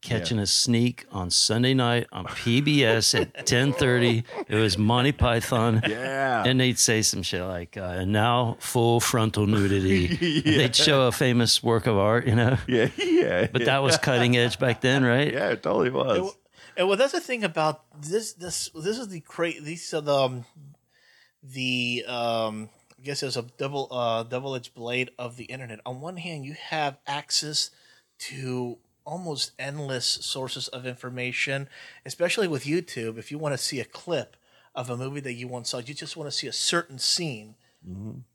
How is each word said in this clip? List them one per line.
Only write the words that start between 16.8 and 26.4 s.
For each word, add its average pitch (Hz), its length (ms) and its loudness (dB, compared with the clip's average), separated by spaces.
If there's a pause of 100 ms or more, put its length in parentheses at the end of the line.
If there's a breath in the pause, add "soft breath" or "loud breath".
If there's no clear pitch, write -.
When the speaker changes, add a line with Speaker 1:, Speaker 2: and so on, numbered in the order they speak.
Speaker 3:
well, 196 80 2
that's 269 160 2
the 359 80 -2
thing 240 240 -4
about 156 400 -2 (160)
this, 190 320 -4
this, - 420 -8
this 180 220 -4
is 254 100 -10
the 180 140 -12
cra-, 170 400 -4
these 160 320 -10
are 156 80 -2
the, 147 120 0
um, 127 320 2 (1000 soft breath)
the, 127 640 -4
um, 113 640 -2 (300)
I - 40 -20
guess 139 180 -6
there's 127 160 -4
a 117 60 -4 (140)
double, 139 340 -4
uh, 117 320 0
double-edged 127 500 -8
blade 123 440 -4
of 123 200 -10
the 120 80 -14
internet. 123 400 -12
On 127 160 -10
one 180 160 -12
hand, 165 280 -10